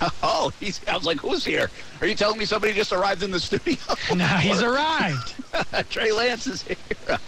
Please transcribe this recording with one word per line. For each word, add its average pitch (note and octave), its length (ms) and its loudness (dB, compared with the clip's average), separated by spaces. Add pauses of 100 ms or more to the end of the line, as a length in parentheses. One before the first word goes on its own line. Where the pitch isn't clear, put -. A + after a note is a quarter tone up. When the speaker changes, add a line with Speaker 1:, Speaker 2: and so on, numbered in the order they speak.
Speaker 1:
<laughs> E3+ 100 0 (100)
Oh, - 380 2
he's, G3+ 280 -4
I E3 80 0
was F#3 100 -2
like, D#3+ 140 0
"Who's C#4+ 260 -2
here? C#3+ 240 0 (320)
Are E3 60 2
you G#3 80 2
telling G#3 240 2
me F3 60 0
somebody G#3 280 2
just G3+ 180 0
arrived F#3+ 320 2
in G3 80 -2
the F3+ 80 0
studio?" - 360 0 (180)
<laughs> - 220 0
Speaker 2:
No, F3+ 100 4
he's F#3 360 4
arrived. B3 760 2 (260)
Speaker 1:
<laughs> - 280 -2
Trey A3+ 220 0
Lance A#3 360 0
is F#3+ 160 -6
here. F#3 140 -4 (300)
<laughs> - 100 0 (100)